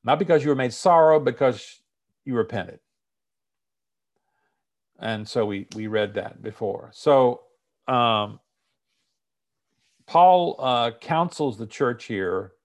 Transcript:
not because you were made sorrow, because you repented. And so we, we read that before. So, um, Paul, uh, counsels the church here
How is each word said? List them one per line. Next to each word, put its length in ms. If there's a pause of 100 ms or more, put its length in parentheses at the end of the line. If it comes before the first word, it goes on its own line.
not 160
because 240
you 60
were 60
made 180
sorrow, 460
because 600 (440)
you 100
repented. 440 (2250)
And 280
so 180
we, 300
we 120
read 280
that 260
before. 520
So, 480 (460)
um, 520 (1700)
Paul, 540
uh, 320 (100)
counsels 560
the 100
church 380
here 480 (120)